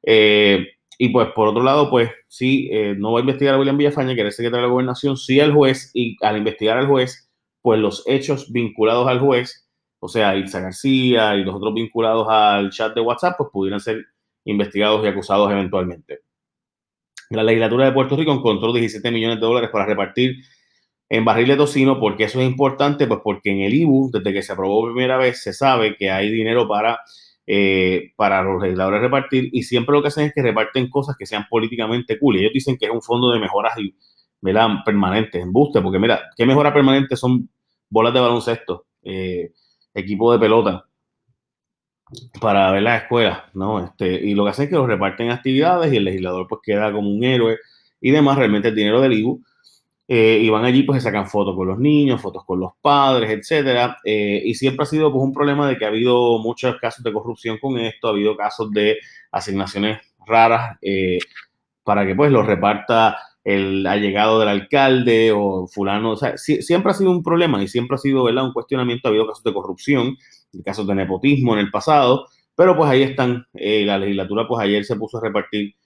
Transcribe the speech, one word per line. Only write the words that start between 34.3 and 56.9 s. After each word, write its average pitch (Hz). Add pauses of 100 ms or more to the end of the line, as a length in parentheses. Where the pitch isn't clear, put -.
¿verdad?, 107 (160)
permanentes, 101
embuste, 117
porque 95
mira, 110 (160)
¿qué 117
mejora 143
permanente 135
son 127 (400)
bolas 110
de 127
baloncesto, 117 (160)
eh, 92 (420)
equipo 104
de 120
pelota 107 (1500)
para 98
ver 98
las 113
escuelas, 110 (100)
¿no? 98
Este, 92
y 101
lo 101
que 101
hacen 135
es 143
que 180
los 135
reparten 104
actividades 151
y 131
el 104
legislador, 92
pues, -
queda 104
como 104
un 104
héroe 120 (420)
y 127
demás. 143
Realmente 107
el 110
dinero 107
del 131
ibu, 110 (640)
eh, 113
y 113
van 110
allí, 127
pues, 135
se 120
sacan 101
fotos 98
con 92
los 95
niños, 143
fotos 92
con 92
los 95 (100)
padres, 135
etcétera. 123
Eh, 104
y 110
siempre 131
ha 143
sido, 151
pues, 135
un 135
problema 143
de 127
que 107
ha -
habido 120
muchos 113
casos 117